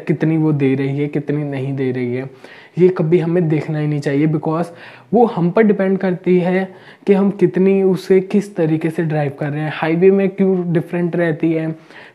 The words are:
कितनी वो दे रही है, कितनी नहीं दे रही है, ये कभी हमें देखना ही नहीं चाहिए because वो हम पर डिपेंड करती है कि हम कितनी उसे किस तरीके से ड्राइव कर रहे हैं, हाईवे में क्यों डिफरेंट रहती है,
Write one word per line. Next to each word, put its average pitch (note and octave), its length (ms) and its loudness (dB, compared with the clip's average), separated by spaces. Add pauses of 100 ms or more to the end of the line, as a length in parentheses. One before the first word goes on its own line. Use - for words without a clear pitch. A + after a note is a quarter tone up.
कितनी D#3+ 320 0
वो D#3 140 2
दे C#3 240 0
रही C#3 220 -2
है, D3 100 -2
कितनी D3 360 -4
नहीं C#3 320 -6
दे C3 160 -2
रही B2 240 -4
है, C3 140 -8 (500)
ये F3+ 100 6
कभी F3 300 2
हमें E3 300 0
देखना D3+ 300 -2
ही D3+ 80 -2
नहीं D3 120 -2
चाहिए C#3+ 280 0
because D#3+ 380 -2 (480)
वो A#3 120 6
हम F3 260 0
पर A3+ 120 4
डिपेंड G3 340 2
करती F3+ 420 0
है F#3 360 -2 (320)
कि G3+ 60 6
हम G3 180 2
कितनी F#3+ 520 2
उसे F#3+ 360 2
किस G3 360 -2
तरीके D#3+ 340 0
से E3 140 -4
ड्राइव D3+ 360 -2
कर D3+ 100 -4
रहे D3 120 -6
हैं, D3+ 140 -6
हाईवे E3+ 360 2
में G3 180 2
क्यों F#3+ 440 0
डिफरेंट F3 420 -2
रहती E3 380 0
है, D#3+ 220 -4 (400)